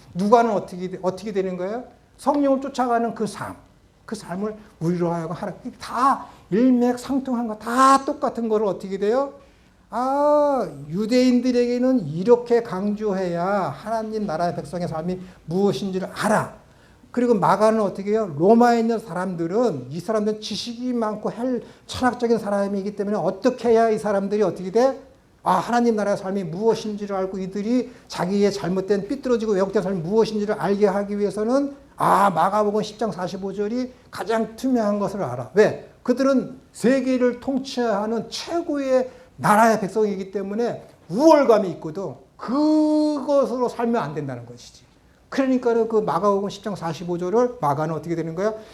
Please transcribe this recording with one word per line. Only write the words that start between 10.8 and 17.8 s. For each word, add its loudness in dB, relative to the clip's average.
유대인들에게는 2
이렇게 4
강조해야 -4
하나님 -4
나라의 -2
백성의 -6
삶이 -6
무엇인지를 0
알아." -2
그리고 2
마가는 4